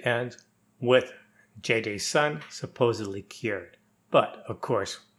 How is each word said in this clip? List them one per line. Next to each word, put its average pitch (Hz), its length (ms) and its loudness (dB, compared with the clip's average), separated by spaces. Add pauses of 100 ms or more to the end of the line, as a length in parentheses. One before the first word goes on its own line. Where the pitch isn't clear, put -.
ends 120 320 -2 (440)
with 123 300 4 (520)
J 113 180 0
J's 104 260 -6
son 151 440 0
supposedly 107 720 -2
cured. - 560 -8 (320)
But, - 360 2
of - 140 -10
course, 101 400 -2 (180)